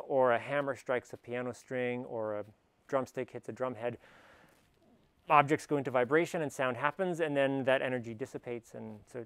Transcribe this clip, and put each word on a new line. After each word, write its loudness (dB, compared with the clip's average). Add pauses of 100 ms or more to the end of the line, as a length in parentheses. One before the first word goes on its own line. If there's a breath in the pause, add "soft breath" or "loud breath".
or 6
a 6
hammer -2
strikes -4
a -12
piano -6
string, -4
or -4
a -10 (420)
drumstick -2
hits -12
a -10
drum -4
head, -4 (1300 loud breath)
objects 6
go 0
into -4
vibration 2
and -4
sound -2
happens, -2
and 0
then 2
that 4
energy -4
dissipates. -10
And -12 (100)
so -10